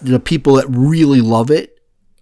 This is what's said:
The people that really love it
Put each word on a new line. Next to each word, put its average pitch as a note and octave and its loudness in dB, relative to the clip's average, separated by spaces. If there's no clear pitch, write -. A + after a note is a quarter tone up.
The B2+ -2
people C#3+ 0
that C3 0
really C#3 0
love A2+ 0
it - -2